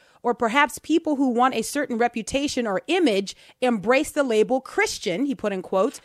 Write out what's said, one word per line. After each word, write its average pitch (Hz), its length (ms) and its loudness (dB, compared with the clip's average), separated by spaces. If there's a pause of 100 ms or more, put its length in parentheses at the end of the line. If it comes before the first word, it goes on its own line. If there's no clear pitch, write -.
(220)
or 240 140 0
perhaps 254 420 2
people 311 380 -2
who 269 140 0
want 240 260 2
a 220 80 -2
certain 247 340 -4
reputation 240 720 -2
or 190 180 -2
image, 240 500 2 (260)
embrace 247 500 2
the 302 120 0
label 233 380 2
Christian," 262 640 -2
he 277 80 -2
put 208 180 -4
in 190 120 -6
quotes, 196 420 0